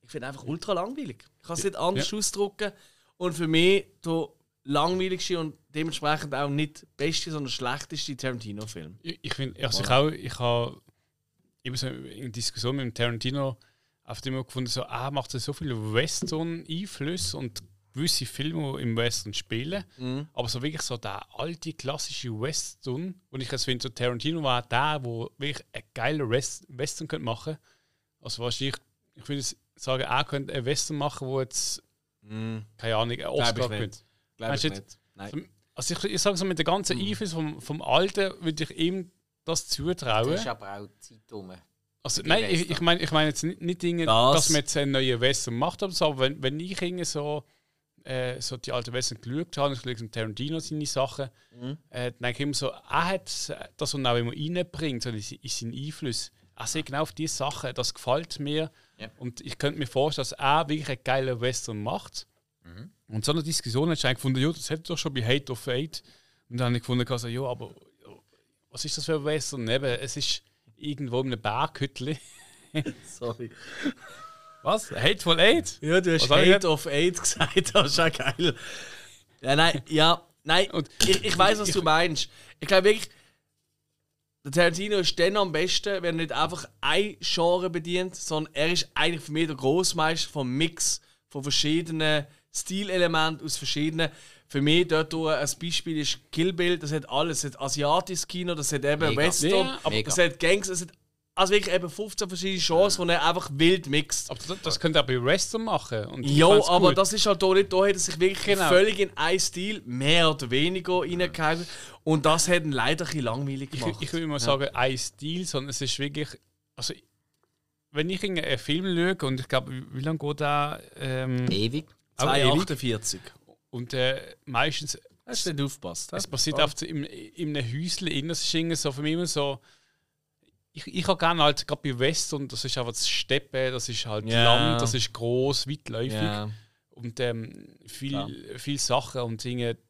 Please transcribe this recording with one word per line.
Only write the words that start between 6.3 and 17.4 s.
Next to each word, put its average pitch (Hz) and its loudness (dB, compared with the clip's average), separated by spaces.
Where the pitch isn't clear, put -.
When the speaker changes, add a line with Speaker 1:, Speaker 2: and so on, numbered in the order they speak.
Speaker 1:
auch 143 -2
nicht 147 -2
beste, 160 -2
sondern 143 -6
schlechteste 139 -6
Tarantino-Film. 107 -8
Speaker 2:
Ich, 165 -10
ich - -6
find, - -8
also 123 -2
Speaker 1:
Voilà. - -
Speaker 2:
ich - -2
auch, 139 4
ich - -10
ha 120 0
immer 127 -8
so 135 -6
in 127 -12
Diskussion 117 -4
mit 135 -4
dem 117 -6
Tarantino 123 -2
oft - -12
immer 131 -4
gefunden, 127 -6
so, 123 -4
ah, 120 -6
macht 139 -6
er 131 -4
so 127 -6
viel 143 -6
Western-Einflüsse 165 -4
und - -8